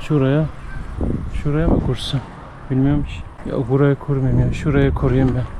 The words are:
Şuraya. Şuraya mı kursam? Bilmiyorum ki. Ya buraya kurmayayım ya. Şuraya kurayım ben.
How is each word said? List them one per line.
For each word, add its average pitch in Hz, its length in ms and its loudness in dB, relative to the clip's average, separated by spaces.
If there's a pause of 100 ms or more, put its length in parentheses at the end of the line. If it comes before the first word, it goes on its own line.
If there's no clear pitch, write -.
Şuraya. 147 460 4 (960)
Şuraya 151 240 2
mı - 180 2
kursam? 131 340 -2 (520)
Bilmiyorum 131 320 2
ki. - 460 -10
Ya 113 200 -2
buraya 139 260 4
kurmayayım 131 440 0
ya. 123 140 2
Şuraya 139 400 2
kurayım 127 420 2
ben. 123 80 0 (160)